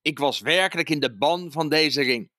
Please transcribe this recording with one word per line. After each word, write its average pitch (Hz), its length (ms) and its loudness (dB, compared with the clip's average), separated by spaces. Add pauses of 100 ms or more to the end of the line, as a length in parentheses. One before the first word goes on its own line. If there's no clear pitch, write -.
Ik 151 180 -2
was 139 200 0
werkelijk 170 500 0
in 156 100 0
de 123 180 -2
ban 170 340 0
van 156 180 -4
deze 147 320 2
ring. 120 380 -2